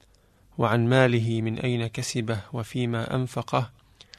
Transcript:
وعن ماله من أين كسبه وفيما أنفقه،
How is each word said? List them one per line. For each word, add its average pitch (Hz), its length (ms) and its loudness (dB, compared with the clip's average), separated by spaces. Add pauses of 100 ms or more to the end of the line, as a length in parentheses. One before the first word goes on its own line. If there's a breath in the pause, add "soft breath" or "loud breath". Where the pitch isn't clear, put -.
(580 soft breath)
وعن 117 300 2
ماله 120 540 4
من 113 160 -2
أين 123 280 -2
كسبه 113 540 -4 (120)
وفيما 120 600 -4
أنفقه، 127 560 -2 (480 loud breath)